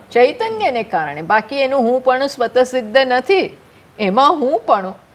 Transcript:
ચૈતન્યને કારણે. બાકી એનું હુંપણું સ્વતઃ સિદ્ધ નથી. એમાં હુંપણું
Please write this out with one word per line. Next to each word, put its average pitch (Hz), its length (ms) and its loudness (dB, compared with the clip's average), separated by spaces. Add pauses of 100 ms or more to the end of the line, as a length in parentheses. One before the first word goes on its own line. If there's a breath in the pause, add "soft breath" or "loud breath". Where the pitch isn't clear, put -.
(120)
ચૈતન્યને 294 720 0
કારણે. 156 380 -4
બાકી 214 340 -2
એનું 269 260 0
હુંપણું 254 460 0
સ્વતઃ 247 360 0
સિદ્ધ 254 340 -2
નથી. 262 600 0 (420 soft breath)
એમાં 226 400 2
હુંપણું 247 560 -2 (200)